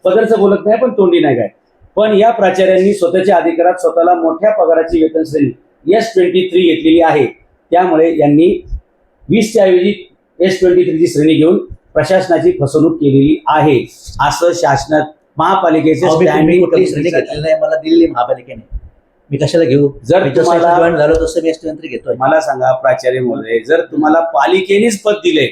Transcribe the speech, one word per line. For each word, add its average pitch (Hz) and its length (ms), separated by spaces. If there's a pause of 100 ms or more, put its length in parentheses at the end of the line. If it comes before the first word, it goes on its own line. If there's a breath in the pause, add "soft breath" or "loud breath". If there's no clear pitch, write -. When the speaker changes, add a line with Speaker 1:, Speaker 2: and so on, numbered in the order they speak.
Speaker 1:
पदरचं 214 360
बोलत 196 260
नाही, 220 120
पण 247 140
तोंडी 175 280
नाही 139 160
काय. 110 120 (480)
पण 214 180
या 214 180
प्राचार्यांनी 190 640
स्वतःच्या 180 440
अधिकारात 170 360
स्वतःला 170 400
मोठ्या 165 380
पगाराची 160 520
वेतन 156 200
श्रेणी 139 280 (440)
एस 220 180
ट्वेंटी 180 380
थ्री 165 240
घेतलेली 160 260
आहे, 147 240 (460)
त्यामुळे 165 460
यांनी 147 480 (640)
वीसच्या 220 340
ऐवजी 190 480 (280)
एस 185 200
ट्वेंटी 180 240
थ्रीची 165 240
श्रेणी 151 260
घेऊन 160 240 (360)
प्रशासनाची 180 680
फसवणूक 156 340
केलेली 139 520
आहे, 147 380 (420)
असं 170 260
शासनात 151 520 (320)
महापालिकेचे 160 680
Speaker 2:
अहो, 160 140
मी 175 80
Speaker 1:
स्टँडिंग 160 380
Speaker 2:
कुठलीच 160 240
श्रेणी 151 200
Speaker 1:
कमिटीचं - 240
Speaker 2:
घेतलेली 156 160
नाही, 156 120
मला 160 140
दिलेली 165 320
महापालिकेने. 120 600 (640)
मी 135 60
कशाला 165 260
घेऊ? 143 260 (160)
Speaker 1:
जर 170 180
Speaker 2:
मी 139 60
जसं 151 80
Speaker 1:
तुम्हाला, 170 320
Speaker 2:
इथं 175 80
जॉईन 170 180
झालो 151 180
तसं 165 300
मी 165 60
एस 160 120
ट्वेंटी 156 200
थ्री 156 80
घेतोय. 123 300
Speaker 1:
मला 147 200
सांगा 131 320
प्राचार्य 127 480
महोदय, 113 400
जर 151 220
तुम्हाला 156 380
पालिकेनेच 185 840
पद 208 120
दिले 156 380